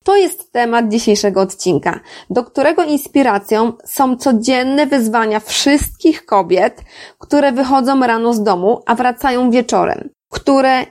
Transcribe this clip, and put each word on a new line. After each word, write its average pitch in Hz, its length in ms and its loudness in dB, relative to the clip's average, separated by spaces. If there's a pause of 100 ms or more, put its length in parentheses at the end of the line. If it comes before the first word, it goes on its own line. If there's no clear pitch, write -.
To - 120 2
jest - 360 -2
temat 233 360 0
dzisiejszego 208 520 0
odcinka, 180 600 -2 (300)
do 240 140 -2
którego 311 400 0
inspiracją 233 880 0 (120)
są 262 320 -2
codzienne 262 720 0
wyzwania 226 540 0
wszystkich - 880 0
kobiet, 196 540 0 (380)
które 285 340 0
wychodzą 262 480 0
rano 233 320 0
z 220 100 -2
domu, 202 440 0
a 240 80 0
wracają 247 560 0
wieczorem, 233 580 0 (220)
które 262 600 0